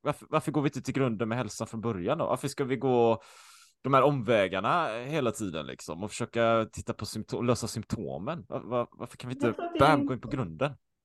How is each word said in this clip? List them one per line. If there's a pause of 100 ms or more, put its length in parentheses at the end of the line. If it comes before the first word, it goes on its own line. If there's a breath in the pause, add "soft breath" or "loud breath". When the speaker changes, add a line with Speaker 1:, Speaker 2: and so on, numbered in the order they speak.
Speaker 1:
varför,
varför
går
vi
inte
till
grunden
med
hälsan
från
början
då?
Varför
ska
vi
gå (640 loud breath)
de
här
omvägarna (120)
hela
tiden,
liksom,
och
försöka
titta
på
symptom-,
lösa
symptomen?
Var-,
var-,
varför
kan
vi
inte,
Speaker 2:
Jag
tror
att
det
är
Speaker 1:
bam,
Speaker 2:
en
Speaker 1:
gå
in
på
grunden? (340)